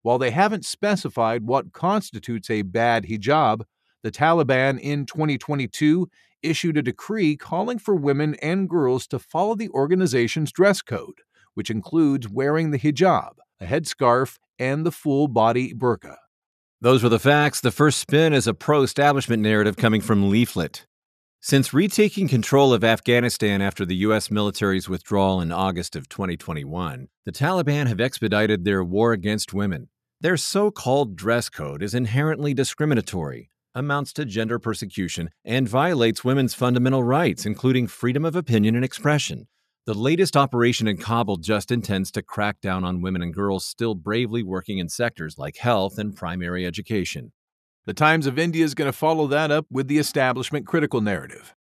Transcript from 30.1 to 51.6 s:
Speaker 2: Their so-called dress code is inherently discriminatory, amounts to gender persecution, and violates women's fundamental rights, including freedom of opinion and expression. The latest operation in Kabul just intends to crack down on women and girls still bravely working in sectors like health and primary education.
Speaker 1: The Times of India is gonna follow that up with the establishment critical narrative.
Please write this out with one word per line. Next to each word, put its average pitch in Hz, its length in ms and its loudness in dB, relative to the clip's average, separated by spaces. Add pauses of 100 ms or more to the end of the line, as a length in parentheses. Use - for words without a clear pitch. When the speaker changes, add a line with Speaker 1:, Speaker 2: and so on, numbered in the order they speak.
Speaker 2:
Their 175 160 2
so-called 143 800 0
dress 113 340 0
code 73 320 -10
is 98 100 -6
inherently 139 600 0
discriminatory, 110 960 -2 (240)
amounts 143 400 -4
to 151 100 -6
gender 113 340 -2
persecution, 95 680 -6 (160)
and 123 240 0
violates 127 560 0
women's 131 300 2
fundamental 123 500 2
rights, 131 400 0
including 123 440 0
freedom 127 360 -2
of 160 100 -2
opinion 113 400 2
and 123 80 0
expression. 135 640 -2 (380)
The 113 80 -6
latest 143 460 2
operation 120 500 2
in 101 80 0
Kabul 104 400 -2
just 98 340 -2
intends 101 420 -2
to 107 100 -6
crack 104 400 -6
down 92 220 -2
on 90 180 -4
women 92 180 -4
and 85 140 -6
girls 98 320 -2
still 113 280 -4
bravely 110 480 -4
working 95 360 -6
in 85 100 -4
sectors 92 480 -6
like 71 220 -10
health 104 400 0
and 104 180 -6
primary 90 480 -6
education. 87 680 -6 (540)
Speaker 1:
The 110 60 -6
Times 156 340 2
of 131 120 -2
India 165 260 0
is 147 100 -2
gonna 139 200 -2
follow 156 320 0
that 147 240 0
up 151 200 0
with 131 180 -2
the 147 100 2
establishment 131 680 -2
critical 147 360 0
narrative. 95 520 -6 (120)